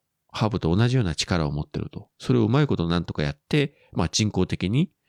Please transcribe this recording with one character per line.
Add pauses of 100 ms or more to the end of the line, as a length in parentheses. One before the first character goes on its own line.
(340)
ハ
ー
ブ
と
同
じ
よ
う
な
力
を
持
っ
て
る
と。
そ
れ
を
う
ま
い
こ
と
な
ん
と
か
や
っ
て、 (180)
ま
あ、
人
工
的
に (200)